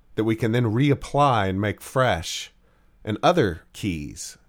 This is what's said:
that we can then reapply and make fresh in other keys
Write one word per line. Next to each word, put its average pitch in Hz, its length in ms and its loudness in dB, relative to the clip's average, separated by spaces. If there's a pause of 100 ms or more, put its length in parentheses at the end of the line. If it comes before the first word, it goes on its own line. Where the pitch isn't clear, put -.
(160)
that 110 80 0
we 113 120 2
can 113 160 0
then 123 140 2
reapply 131 840 2
and 95 120 -2
make 104 200 -2
fresh - 720 -2 (520)
in 107 180 -2
other 135 400 2 (100)
keys 78 640 -8 (120)